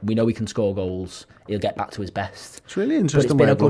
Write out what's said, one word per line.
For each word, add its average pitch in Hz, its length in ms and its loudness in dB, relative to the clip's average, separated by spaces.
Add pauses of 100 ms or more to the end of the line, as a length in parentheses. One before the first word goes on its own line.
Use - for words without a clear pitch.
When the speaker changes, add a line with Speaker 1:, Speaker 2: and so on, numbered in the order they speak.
Speaker 1:
We 107 120 0
know 113 120 4
he 113 80 2
can 113 120 -4
score 101 280 -2
goals. 92 520 -6 (220)
He'll 101 120 -4
get 98 160 -2
back - 160 -6
to - 80 -10
his 92 100 -8
best. - 540 -10
Speaker 2:
It's - 120 -18
really 262 200 0
Speaker 1:
But 262 60 2
Speaker 2:
interesting 143 280 2
Speaker 1:
it's 147 80 2
been 135 80 6
Speaker 2:
way 139 40 6
Speaker 1:
a - 20 4
Speaker 2:
of 139 60 2
Speaker 1:
good - 120 4